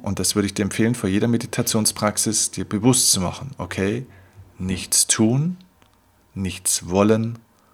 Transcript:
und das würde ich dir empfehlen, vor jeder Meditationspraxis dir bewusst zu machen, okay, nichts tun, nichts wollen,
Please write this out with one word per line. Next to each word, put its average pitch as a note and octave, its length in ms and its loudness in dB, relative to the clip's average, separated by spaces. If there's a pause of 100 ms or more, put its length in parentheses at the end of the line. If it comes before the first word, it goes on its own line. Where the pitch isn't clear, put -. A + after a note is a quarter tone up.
und G2 180 0
das - 160 0
würde G2+ 100 2
ich F#2+ 80 -4
dir - 80 -2
empfehlen, A2 340 0
vor G2+ 140 -2
jeder G#2 180 2
Meditationspraxis A2+ 1200 -2
dir - 120 -6
bewusst G#2+ 480 2
zu G2+ 80 2
machen, - 380 -6
okay, G2+ 480 -4 (520)
nichts - 500 -2
tun, C#3 500 2 (760)
nichts F#2 540 -4
wollen, A2 520 4 (340)